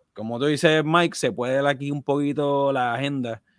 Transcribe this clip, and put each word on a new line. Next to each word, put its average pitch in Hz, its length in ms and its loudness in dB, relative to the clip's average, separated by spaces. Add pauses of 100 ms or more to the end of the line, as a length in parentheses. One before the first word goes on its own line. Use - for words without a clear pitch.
(140)
como 113 240 -6
tú 135 80 0
dices, 156 360 4
Mike, 165 320 2
se 131 160 -2
puede 123 260 -2
dar 139 100 2
aquí 143 240 -2
un 143 120 -4
poquito 143 680 0
la 123 220 0
agenda, 127 480 -4 (160)